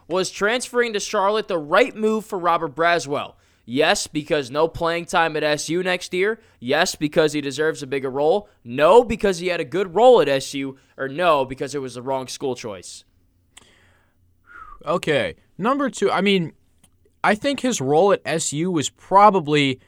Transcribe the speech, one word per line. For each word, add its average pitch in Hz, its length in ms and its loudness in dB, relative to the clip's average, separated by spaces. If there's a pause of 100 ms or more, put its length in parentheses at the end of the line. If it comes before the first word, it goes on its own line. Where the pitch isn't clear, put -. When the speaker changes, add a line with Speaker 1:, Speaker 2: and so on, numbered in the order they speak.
Speaker 1:
was 180 240 -4
transferring 240 640 -2
to 202 80 -4
Charlotte 208 480 -2
the 185 100 -2
right 196 380 2
move 214 300 -2
for 202 120 -8
Robert 165 380 0
Braswell? 147 580 0 (360)
Yes, 156 360 0
because 147 440 -4
no 151 160 2
playing 170 380 -4
time 165 320 0
at 151 60 -4
S 151 260 -2
U 175 140 -2
next 180 320 -4
year. 202 260 -2 (180)
Yes, 147 360 0
because 151 400 0
he 151 80 -4
deserves 143 400 -4
a 139 40 -10
bigger 135 220 -4
role. 151 400 0 (160)
No, 156 400 6
because 196 360 -2
he 180 80 -4
had 170 120 -2
a 156 40 -6
good 170 300 -4
role 226 280 8
at 139 60 0
S 135 260 -2
U. 135 240 -8 (180)
Or 135 100 -6
no, 147 380 0
because 131 300 -8
it 143 80 -8
was 123 120 -12
the 123 60 -14
wrong 131 280 -6
school 131 260 -6
choice. 101 500 -14 (1800)
Speaker 2:
Okay. 143 500 -2 (220)
Number 262 320 -2
two, - 200 -2
I 175 120 0
mean, 190 300 2 (720)
I 190 120 4
think 277 260 -4
his 247 180 -2
role 156 320 4
at 175 140 0
S 151 300 -4
U 170 160 -2
was 160 180 -2
probably 151 1000 4